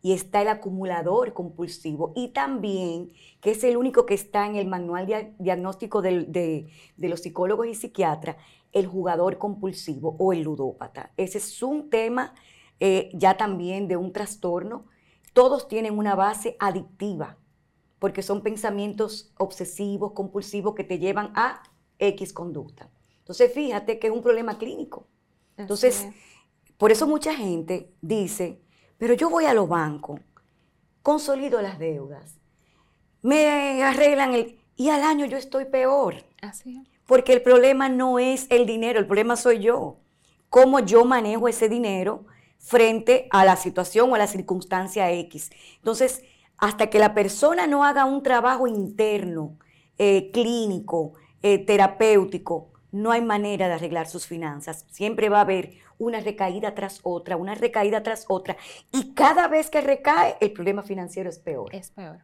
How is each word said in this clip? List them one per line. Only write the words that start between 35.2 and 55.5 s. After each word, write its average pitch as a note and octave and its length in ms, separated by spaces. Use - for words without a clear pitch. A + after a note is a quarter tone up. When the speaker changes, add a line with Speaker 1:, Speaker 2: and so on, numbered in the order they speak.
Speaker 1:
yo B3+ 120
estoy C4+ 280
peor". C4 500
Speaker 2:
Así B3 360
es. C4+ 100
Speaker 1:
Porque B3+ 280
el B3 80
problema C4 480
no B3+ 300
es B3+ 300
el A#3+ 160
dinero, A3+ 340
el G3 80
problema A3 280
soy A#3 240
yo. G3 380
Cómo C4 300
yo A3+ 260
manejo A#3 420
ese A3+ 220
dinero G#3 560
frente A3+ 720
a F#3+ 140
la F#3+ 100
situación F#3 560
o B3 40
a - 40
la G#3 80
circunstancia F#3 840
X. E3+ 380
Entonces, A#3 460
hasta G#3+ 320
que A3 100
la G#3 140
persona D4 540
no C#4+ 160
haga C#4 220
un C#4 160
trabajo B3+ 460
interno, G3+ 880
eh, G3 340
clínico, G#3 840
eh, G3+ 240
terapéutico, G3 1040
no G#3+ 200
hay A#3 100
manera G#3 460
de F3 80
arreglar D#3+ 320
sus E3+ 180
finanzas. D#3 640
Siempre G#3+ 400
va G#3 100
a - 20
haber F#3 320